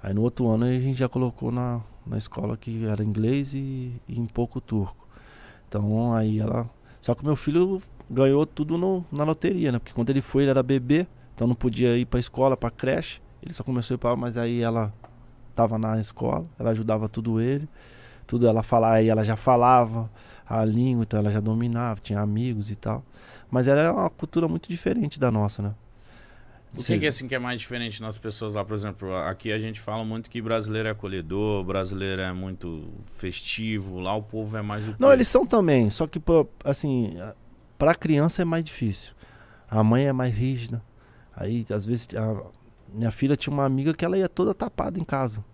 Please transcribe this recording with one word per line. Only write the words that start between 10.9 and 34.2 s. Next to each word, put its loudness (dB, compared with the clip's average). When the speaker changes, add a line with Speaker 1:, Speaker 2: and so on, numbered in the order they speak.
Speaker 1:
então -2
não 4
podia 2
ir 2
pra 0
escola, 2
pra -4
creche. -4
Ele -12
só -10
começou -2
a -2
ir -6
pra, 2
mas -4
aí 0
ela 0
tava 2
na 0
escola, -4
ela -2
ajudava 0
tudo -2
ele, -2
tudo 2
ela 4
falar, 4
aí 6
ela 4
já 0
falava 4
a 0
língua, 2
então 0
ela 2
já 2
dominava, -2
tinha -4
amigos -2
e -6
tal. -6
Mas 4
era 6
uma 0
cultura -2
muito -4
diferente -4
da 2
nossa, 0
né? -4
Speaker 2:
O -14
que -8
Speaker 1:
Sim. 0
Speaker 2:
que -2
é, 2
assim, -6
que -6
é 0
mais -6
diferente -8
nas -10
pessoas -8
lá? -2
Por -6
exemplo, -6
a-, -4
aqui -6
a -2
gente -8
fala -6
muito -8
que -8
brasileiro -2
é -4
acolhedor, -4
brasileiro -4
é -4
muito -8
festivo, -6
lá -4
o -4